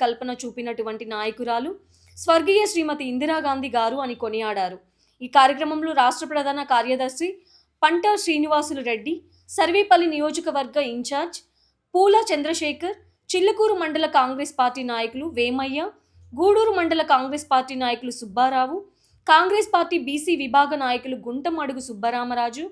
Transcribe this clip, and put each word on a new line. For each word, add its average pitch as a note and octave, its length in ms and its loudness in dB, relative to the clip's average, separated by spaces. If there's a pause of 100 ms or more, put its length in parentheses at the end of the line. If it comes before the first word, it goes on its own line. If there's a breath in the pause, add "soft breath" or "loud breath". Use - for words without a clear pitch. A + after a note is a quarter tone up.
కల్పన A#3+ 300 -2 (120)
చూపినటువంటి A3+ 720 -8
నాయకురాలు A#3 580 -4 (460)
స్వర్గీయ E4+ 540 4
శ్రీమతి D4+ 400 -2
ఇందిరాగాంధీ C#4 680 -2
గారు A#3 280 0
అని A#3+ 180 -6
కొనియాడారు. G#3+ 560 -4 (440)
ఈ B3+ 140 -10
కార్యక్రమంలో D4+ 640 4
రాష్ట్ర C4+ 320 2
ప్రధాన C#4+ 280 -2 (120)
కార్యదర్శి B3+ 560 0 (540 soft breath)
పంటా F4 300 4 (100)
శ్రీనివాసులు D4+ 680 0
రెడ్డి, A3+ 260 -4 (360)
సర్వేపల్లి F4 640 4
నియోజకవర్గ D4 640 -2 (160)
ఇన్ఛార్జ్ C#4 440 -6 (560)
పూల G4 200 6 (160)
చంద్రశేఖర్, D#4 680 -4 (340)
చిల్లకూరు G4+ 520 2
మండల D#4 240 0 (120)
కాంగ్రెస్ C4 420 0
పార్టీ B3+ 320 0
నాయకులు A#3 340 -4 (120)
వేమయ్య, C4 420 -2 (520)
గూడూరు G#4 460 4
మండల E4 240 2 (120)
కాంగ్రెస్ C4+ 380 0
పార్టీ C4 220 2 (100)
నాయకులు A#3+ 360 -4
సుబ్బారావు, B3+ 560 0 (500)
కాంగ్రెస్ F#4+ 480 4
పార్టీ E4+ 220 2 (100)
బీసీ D4 280 -2 (100)
విభాగ C#4 300 2 (100)
నాయకులు B3+ 320 -2 (100)
గుంటమడుగు C#4 640 -4
సుబ్బరామరాజు, A#3+ 840 -4